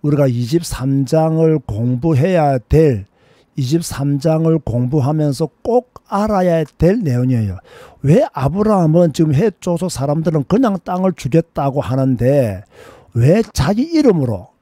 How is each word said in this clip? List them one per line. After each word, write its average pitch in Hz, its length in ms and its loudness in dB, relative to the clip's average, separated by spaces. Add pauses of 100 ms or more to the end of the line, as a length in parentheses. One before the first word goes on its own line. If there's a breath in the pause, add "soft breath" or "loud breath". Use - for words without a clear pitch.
우리가 143 260 2
이십삼 135 760 -2
장을 160 540 0
공부해야 135 960 0
될, 135 480 2 (500 soft breath)
이십삼 143 640 -2
장을 160 400 0
공부하면서 143 920 -2 (120)
꼭 240 320 -2 (140)
알아야 190 560 0 (140)
될 190 240 2
내용이에요. 123 560 -2 (440 loud breath)
왜 196 320 2
아브라함은 170 800 0
지금 156 200 0
헷 190 280 -2
줘서 175 280 -4
사람들은 151 580 -4
그냥 202 360 0
땅을 185 300 -2
주겠다고 139 680 -2
하는데 123 800 0 (500 loud breath)
왜 151 280 4 (120)
자기 202 300 0
이름으로 185 680 0 (120)